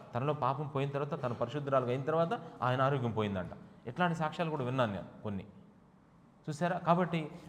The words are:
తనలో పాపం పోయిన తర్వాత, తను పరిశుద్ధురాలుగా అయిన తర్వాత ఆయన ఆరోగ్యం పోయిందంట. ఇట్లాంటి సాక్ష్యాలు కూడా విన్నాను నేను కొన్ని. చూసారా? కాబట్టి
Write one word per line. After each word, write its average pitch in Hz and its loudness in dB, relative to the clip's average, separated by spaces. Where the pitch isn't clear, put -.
తనలో 139 2
పాపం 139 0
పోయిన 139 0
తర్వాత, 143 -2
తను 123 -2
పరిశుద్ధురాలుగా 131 2
అయిన 135 0
తర్వాత 165 2
ఆయన 127 2
ఆరోగ్యం 131 4
పోయిందంట. 101 0
ఇట్లాంటి 165 0
సాక్ష్యాలు 165 -2
కూడా 147 -2
విన్నాను 123 2
నేను - -8
కొన్ని. 98 -6
చూసారా? 175 0
కాబట్టి 170 2